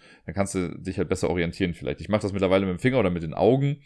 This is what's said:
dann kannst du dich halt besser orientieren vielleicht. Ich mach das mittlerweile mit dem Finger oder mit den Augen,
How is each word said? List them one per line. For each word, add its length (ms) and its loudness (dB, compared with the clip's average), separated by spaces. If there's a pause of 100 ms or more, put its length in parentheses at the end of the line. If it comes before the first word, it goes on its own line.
(260)
dann 80 -10
kannst 200 -2
du 240 -2
dich 180 -8
halt 120 -2
besser 200 0
orientieren 460 0
vielleicht. 260 -6
Ich 80 -10
mach 120 0
das 120 -2
mittlerweile 340 2
mit 100 -2
dem 20 -12
Finger 220 2
oder 100 2
mit 140 -2
den 100 -8
Augen, 520 2